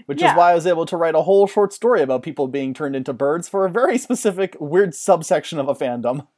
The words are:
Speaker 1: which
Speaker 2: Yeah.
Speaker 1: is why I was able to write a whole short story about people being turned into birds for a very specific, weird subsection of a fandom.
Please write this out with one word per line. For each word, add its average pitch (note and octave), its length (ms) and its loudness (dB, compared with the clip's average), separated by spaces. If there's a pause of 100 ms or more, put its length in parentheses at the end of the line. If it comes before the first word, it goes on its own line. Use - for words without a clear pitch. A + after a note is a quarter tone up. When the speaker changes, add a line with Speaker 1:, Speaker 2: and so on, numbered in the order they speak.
Speaker 1:
which C#3+ 160 -6
Speaker 2:
Yeah. E4 120 4
Speaker 1:
is - 40 0
why F3 140 6
I F3 40 6
was E3 120 0
able E3+ 180 0
to F3 120 -6
write E3 180 0
a D#3 80 4
whole G3 240 4
short G3+ 260 0
story A#3 300 2
about C3 180 -2
people C#3+ 260 -6
being C3+ 280 -4
turned C#3 200 -6
into C3+ 180 -6
birds C#3+ 360 -2
for G3 160 0
a F#3 60 -2
very A#3 260 0
specific, G3 640 -4
weird E3 340 0
subsection E3 640 0
of C3+ 100 -4
a C#3 60 0
fandom. B2 540 -4 (100)